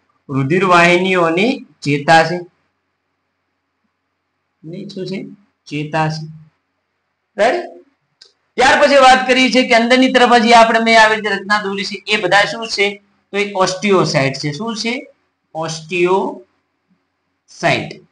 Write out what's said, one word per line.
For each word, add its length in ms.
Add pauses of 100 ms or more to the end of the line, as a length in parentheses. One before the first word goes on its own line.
(300)
રુધિર 360
વાહિનીઓની 1000 (160)
ચેતા 420
છે. 160 (2250)
નહીં, 240
શું 160
છે? 200 (420)
ચેતા 400
છે. 200 (1120)
રાઈટ? 260 (920)
ત્યાર 240
પછી 140
વાત 320
કરી 240
છે 160
કે 80
અંદરની 360
તરફ 220
હજી 200
આપણે 260
મેં 220
આવી 140
રીતે 140
રચના 340
દોરી 200
છે, 240
એ 100
બધા 280
શું 220
છે? 340 (300)
તો 60
એક 200
ઓસ્ટિયોસાઇટ 760
છે. 180
શું 240
છે? 320 (480)
ઓસ્ટિયોસાઇટ. 2500 (100)